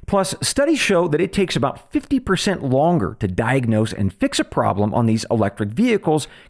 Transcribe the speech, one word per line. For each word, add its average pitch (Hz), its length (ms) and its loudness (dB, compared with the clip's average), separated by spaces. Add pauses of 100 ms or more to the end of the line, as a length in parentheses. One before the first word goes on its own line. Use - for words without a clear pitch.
Plus, 196 340 0
studies 285 380 0
show 175 300 2
that 226 120 0
it 180 120 -2
takes 196 240 0
about - 340 -4
fifty 285 300 -2
percent 190 420 -2
longer 135 560 2
to 107 80 -2
diagnose 113 640 0
and 98 220 -2
fix 277 240 -2
a - 60 0
problem 107 500 0
on 117 120 2
these 110 260 0
electric 107 380 0
vehicles 190 580 0 (220)